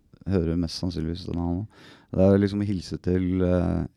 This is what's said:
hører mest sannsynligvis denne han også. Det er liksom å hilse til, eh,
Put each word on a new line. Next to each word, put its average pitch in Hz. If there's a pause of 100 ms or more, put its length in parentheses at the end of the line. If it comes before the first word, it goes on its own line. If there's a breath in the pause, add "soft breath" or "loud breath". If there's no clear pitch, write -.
(280)
hører 85
mest 85
sannsynligvis 85
denne 85
han 87
også. - (440 loud breath)
Det -
er 98
liksom 202
å 208
hilse 98
til, 92
eh, 87